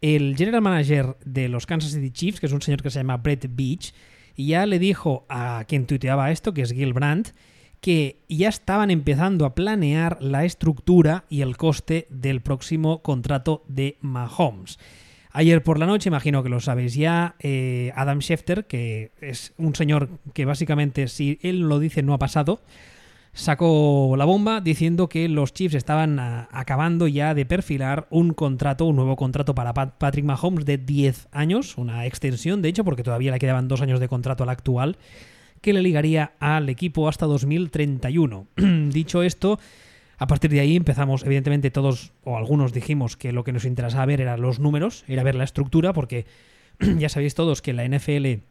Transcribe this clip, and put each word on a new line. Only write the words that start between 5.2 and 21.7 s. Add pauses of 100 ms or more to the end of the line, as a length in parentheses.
a
quien
tuiteaba
esto,
que
es
Gil
Brandt, (520)
que
ya
estaban
empezando
a
planear
la
estructura
y
el
coste
del
próximo
contrato
de
Mahomes. (520)
Ayer
por
la
noche,
imagino
que
lo
sabéis
ya,
eh,
Adam
Schefter,
que (100)
es
un
señor (240)
que
básicamente,
si
él
lo